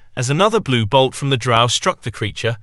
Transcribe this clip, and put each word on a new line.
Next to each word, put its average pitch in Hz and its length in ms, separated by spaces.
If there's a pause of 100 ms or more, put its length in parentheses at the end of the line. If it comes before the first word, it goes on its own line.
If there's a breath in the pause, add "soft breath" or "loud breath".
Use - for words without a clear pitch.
(160 soft breath)
as 120 140
another 208 280
blue 120 280
bolt 131 280
from 139 140
the 135 80
drow 117 300
struck - 340
the 120 100
creature, 113 520